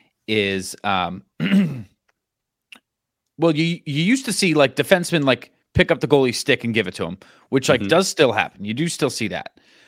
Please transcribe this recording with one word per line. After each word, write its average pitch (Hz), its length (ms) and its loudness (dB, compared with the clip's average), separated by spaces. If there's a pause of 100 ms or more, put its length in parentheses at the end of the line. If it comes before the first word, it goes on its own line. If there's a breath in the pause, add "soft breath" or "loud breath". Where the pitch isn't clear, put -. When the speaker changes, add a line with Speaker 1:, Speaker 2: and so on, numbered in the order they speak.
(280 soft breath)
Speaker 1:
is, 98 480 -2 (100)
um, 92 380 -2 (160)
<clears throat> 160 480 0 (1500)
well, 160 160 2
you, 165 320 -2
you 151 160 -2
used 254 240 0
to 214 60 -6
see, 180 220 0
like, 143 220 4
defensemen, 170 480 2
like, - 280 0 (220)
pick 180 160 4
up 147 100 0
the 143 80 -2
goalie's 131 300 2
stick 120 260 0
and 117 100 -2
give 107 120 0
it 90 80 -10
to 95 120 -8
him, 90 120 -10 (300 soft breath)
which, 135 200 0
like, 131 120 4
Speaker 2:
Mm-hmm. 101 80 -4
Speaker 1:
does 185 200 2
still 131 240 2
happen. 101 320 -4
You 110 100 -6
do 160 140 -2
still 139 220 -4
see 110 180 -6
that. - 300 -10 (300 soft breath)